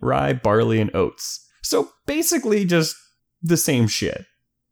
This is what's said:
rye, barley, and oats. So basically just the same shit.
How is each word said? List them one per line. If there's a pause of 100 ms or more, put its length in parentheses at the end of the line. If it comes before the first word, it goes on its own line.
rye,
barley,
and
oats. (140)
So (160)
basically
just (480)
the
same
shit. (480)